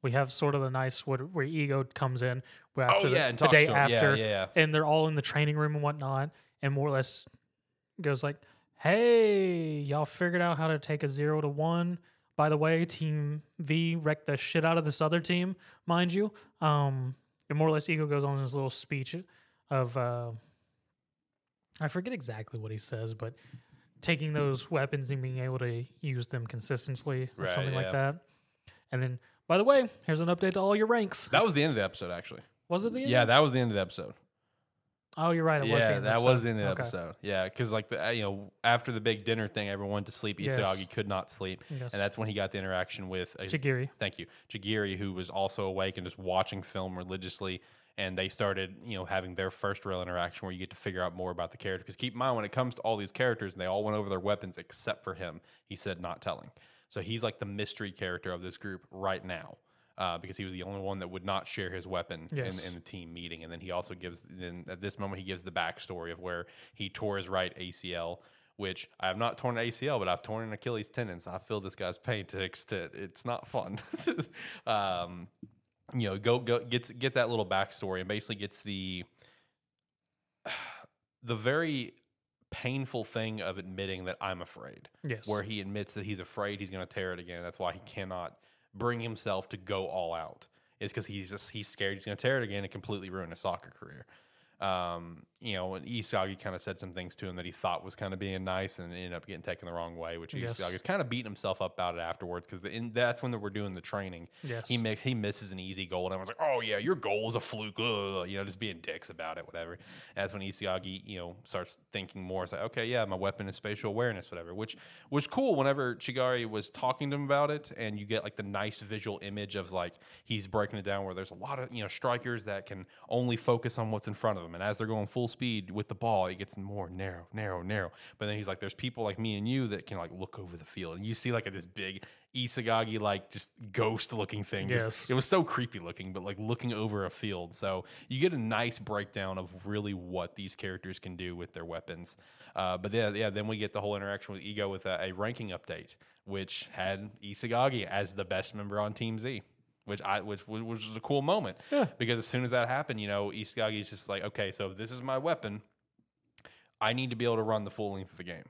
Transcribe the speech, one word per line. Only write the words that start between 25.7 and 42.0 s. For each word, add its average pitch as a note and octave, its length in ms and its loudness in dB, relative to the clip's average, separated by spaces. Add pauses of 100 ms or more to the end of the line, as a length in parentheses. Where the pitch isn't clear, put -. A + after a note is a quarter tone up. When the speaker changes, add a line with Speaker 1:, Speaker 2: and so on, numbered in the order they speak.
Speaker 1:
use B2+ 260 -2
them A#2+ 200 -4
consistently B2+ 760 -2 (140)
or F#2+ 80 -2
Speaker 2:
Right, F2+ 100 2
Speaker 1:
something F#2 180 2
like - 140 2
Speaker 2:
yeah. - 40 0
Speaker 1:
that. C#3 240 2 (760)
And B2+ 120 0
then, B2 160 -2 (280)
"By E3+ 100 8
the G3+ 60 8
way, C4 260 10 (160)
here's D#3+ 160 4
an E3+ 60 4
update F3+ 260 6
to G3 60 4
all G3 160 6
your G#3+ 120 6
ranks." A3 420 4
Speaker 2:
That F3 140 8
was G#3+ 100 6
the C#3+ 100 6
end D#3 80 6
of C3 40 4
the G#2+ 80 4
episode, F#2 280 -2
actually. - 300 -8 (280)
Speaker 1:
Was F#3 160 2
it A3+ 80 0
the B3+ 80 -2
end? C4+ 80 0
Speaker 2:
Yeah, B2 160 10
that A#2+ 140 10
was D3+ 120 8
the B2+ 80 4
end A#2+ 120 4
of G#2 40 2
the G2 60 4
episode. F2 320 -4 (1040)
Speaker 1:
Oh, E3 140 6
you're E3 140 4
right. D3+ 180 6
It A2+ 80 4
was A#2 120 8
the A2+ 40 8
Speaker 2:
Yeah, - 0 -
Speaker 1:
end G#2 100 6
of G2 60 0
the G#2+ 60 4
Speaker 2:
that A2 60 6
Speaker 1:
episode. A#2+ 140 8
Speaker 2:
was B2 140 8
the A#2 60 4
end A2 100 2
of G2+ 60 2
the G2 60 4
Speaker 1:
Okay. F#2 100 0
Speaker 2:
episode. F2 400 -4
Yeah, F#2+ 280 2
'cause, A2+ 220 -2
like, A2 180 0
the, F2+ 160 -2
uh, A2 40 2
you A#2 140 2
know, G2 280 -4 (140)
after A#2+ 260 6
the A2+ 80 0
big A2 240 2
dinner A2 240 2
thing, G2+ 220 -2
everyone G2 240 -2
went G2+ 140 0
to - 40 -12
sleep. G#2 300 -4
Speaker 1:
Yes. B2+ 180 2
Speaker 2:
Isagagi F#2+ 300 2
could G#2 180 -2
not F#2+ 240 -2
sleep, F#2+ 380 -6
Speaker 1:
Yes. B2+ 240 -8
Speaker 2:
and G2+ 80 2